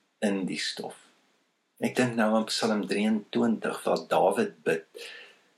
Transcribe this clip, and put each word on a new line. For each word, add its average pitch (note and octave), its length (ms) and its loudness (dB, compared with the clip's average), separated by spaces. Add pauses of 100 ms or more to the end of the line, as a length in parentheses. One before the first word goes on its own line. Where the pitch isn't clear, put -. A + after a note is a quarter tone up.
(200)
in G2 260 0
die - 140 -6
stof? - 360 -8 (840)
Ek - 160 -2
dink B2 200 0
nou A2 200 4
aan A2 100 2
Psalm G#2+ 420 0
drieëntwintig G#2+ 960 0
waar E2 240 0
Dawid - 560 2
bid, E2 220 0 (720)